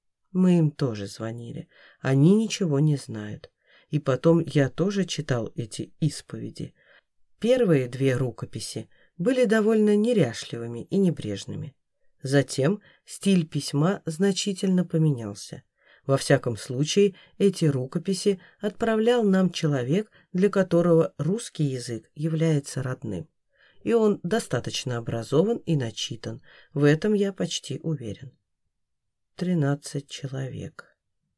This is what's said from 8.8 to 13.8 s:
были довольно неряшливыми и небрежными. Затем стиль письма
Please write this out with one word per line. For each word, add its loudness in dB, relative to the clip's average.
были 2
довольно 4
неряшливыми -2
и -2
небрежными. -2
Затем 0
стиль 0
письма -2